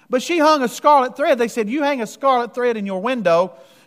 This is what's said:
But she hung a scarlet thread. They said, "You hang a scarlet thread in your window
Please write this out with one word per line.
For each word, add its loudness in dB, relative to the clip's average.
But -2
she -2
hung 2
a -2
scarlet 2
thread. 0
They -2
said, -4
"You -4
hang -2
a -6
scarlet -2
thread -2
in -6
your -6
window 0